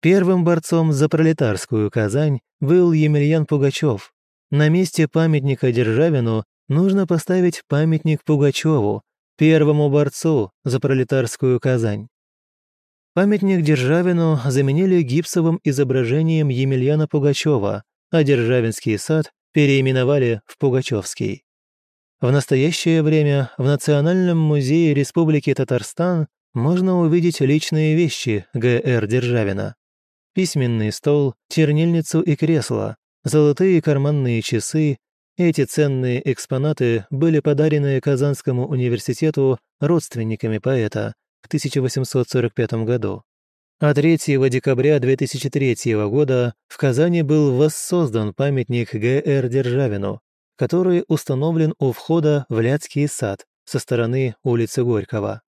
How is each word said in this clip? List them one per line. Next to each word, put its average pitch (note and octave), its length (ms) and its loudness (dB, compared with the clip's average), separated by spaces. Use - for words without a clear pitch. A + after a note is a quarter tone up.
Первым F3+ 440 2
борцом E3 480 2
за D3 160 2
пролетарскую B2+ 800 0
Казань B2+ 480 0
был E3+ 320 4
Емельян D3+ 520 2
Пугачёв. C3+ 680 -2
На D3+ 160 2
месте E3 400 0
памятника C#3+ 640 0
Державину A#2 720 0
нужно F#3+ 400 0
поставить F3+ 580 -2
памятник D#3 560 0
Пугачёву, C#3 800 0
первому D3+ 540 4
борцу C#3+ 640 0
за C3 160 -2
пролетарскую C3 800 0
Казань». A2+ 480 -2
Памятник F#3+ 460 2
Державину D#3 840 2
заменили C#3+ 560 2
гипсовым D#3+ 640 0
изображением C#3+ 840 0
Емельяна C3+ 580 0
Пугачёва, C#3 760 0
а D#3+ 140 2
Державинский A#2 720 0
сад D#3 320 -2
переименовали C3 960 2
в - 120 -20
Пугачёвский. A#2 840 -4
В B2 120 0
настоящее D3 720 0
время D3 520 0
в C3 100 -2
Национальном E3 720 2
музее D3+ 560 2
Республики D3 600 0
Татарстан D#3 720 -2
можно F3+ 440 0
увидеть E3+ 420 2
личные D#3 540 0
вещи B2 580 -2
Г A#2+ 300 0
Р A#2 240 0
Державина. G#2+ 680 -2
Письменный A#2+ 560 -2
стол, C#3+ 460 0
чернильницу D#3+ 720 0
и E3 140 0
кресло, A#2+ 640 -2
золотые D3+ 580 2
карманные C#3 600 0
часы. C#3+ 560 -2
Эти E3 280 2
ценные C3 540 -2
экспонаты C3 760 -2
были D#3 280 0
подарены D3 640 0
Казанскому C3+ 640 -2
университету C3 920 -2
родственниками A2+ 800 -2
поэта A2 560 -2
в - 60 -20
тысяча C#3+ 340 -2
восемьсот B2+ 480 -2
сорок A#2 240 -2
пятом A2+ 320 -4
году. G#2+ 360 -4
А D3 140 2
третьего C#3+ 560 2
декабря C3 500 2
две B2+ 160 2
тысячи C3 360 -4
третьего A#2 580 -2
года B2+ 460 0
в - 100 -20
Казани D#3 420 0
был D3 340 2
воссоздан C3+ 800 -2
памятник B2+ 600 -4
Г B2 280 0
Р C3+ 260 0
Державину, A#2+ 720 -2
который F3 500 0
установлен D#3 720 -2
у C3 140 0
входа D3+ 560 0
в A2+ 140 -2
Вятский C#3+ 460 -2
сад G2 360 -6
со - 120 -6
стороны A#2+ 640 -2
улицы A#2 420 -2
Горького. G#2+ 680 -4